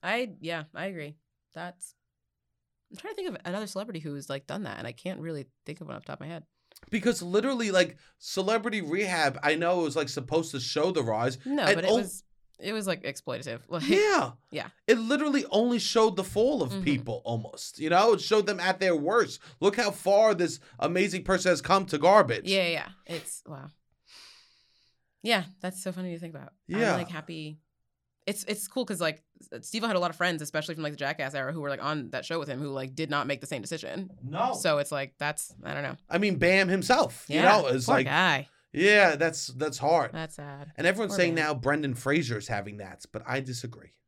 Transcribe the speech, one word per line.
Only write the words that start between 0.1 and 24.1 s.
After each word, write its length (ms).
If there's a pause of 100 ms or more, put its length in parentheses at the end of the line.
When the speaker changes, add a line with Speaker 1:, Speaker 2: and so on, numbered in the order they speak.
Speaker 1:
yeah, 260 (100)
I 100
agree. 300 (400)
That's, 400 (960)
I'm 60
trying 160
to 20
think 140
of 160
another 200
celebrity 360
who's, 280
like, 160
done 180
that, 140
and 80
I 60
can't 280
really 260 (200)
think 160
of 60
one 80
off 80
the 80
top 100
of 60
my 40
head. 120 (480)
Speaker 2:
Because 320
literally, 480
like, 260 (220)
Celebrity 640
Rehab, 600
I 140
know 240
it 40
was, 120
like, 140
supposed 420
to 80
show 320
the 120
rise. 420
Speaker 1:
No, 180
Speaker 2:
and 120
Speaker 1:
but 100
it 60
Speaker 2:
oh 60
Speaker 1:
was, 260 (360)
it 140
was, 140
like, 160
exploitative. 600
<laughs> 60
Like, 180
Speaker 2:
Yeah. 440 (200)
Speaker 1:
yeah. 160 (200)
Speaker 2:
It 100
literally 540
only 280
showed 360
the 80
fall 400
of 80
Speaker 1:
Mm-hmm. 120
Speaker 2:
people 420
almost. 540
You 120
know, 220
it 80
showed 260
them 120
at 200
their 160
worst. 440 (200)
Look 180
how 140
far 420
this 260 (200)
amazing 440
person 280
has 100
come 260
to 120
garbage. 460
Speaker 1:
Yeah, 220
yeah. 220 (160)
It's, 420
wow. 200 (1500)